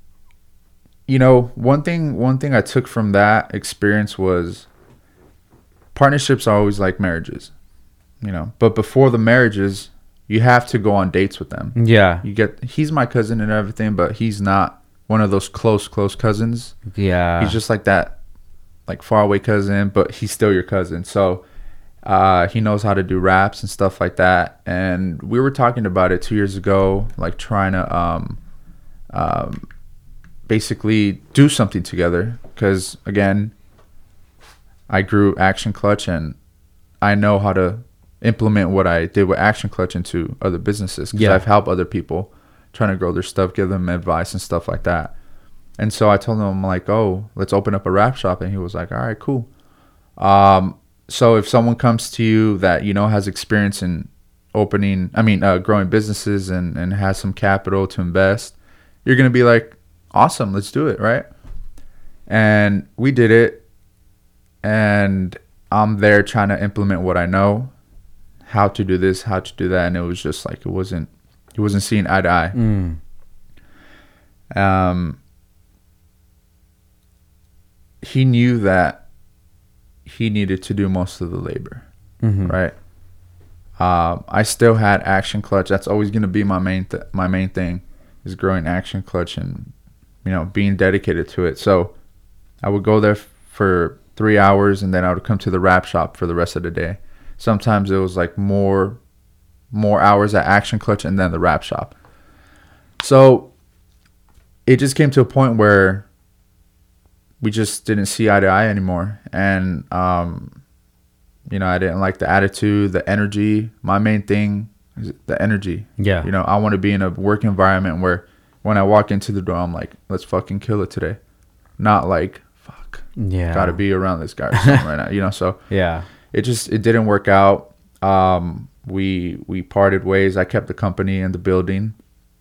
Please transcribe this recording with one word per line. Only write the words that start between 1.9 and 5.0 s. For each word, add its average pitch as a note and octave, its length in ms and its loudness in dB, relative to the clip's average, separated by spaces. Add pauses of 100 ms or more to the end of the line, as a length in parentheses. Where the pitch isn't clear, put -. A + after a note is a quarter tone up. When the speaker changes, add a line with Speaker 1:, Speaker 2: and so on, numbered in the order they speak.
Speaker 1:
one C3 220 0
thing C#3 160 -2
I A2+ 60 4
took B2+ 260 -2
from G#2+ 260 -2
that G#2 420 4
experience G#2 640 -2
was F#2 500 -2 (1300)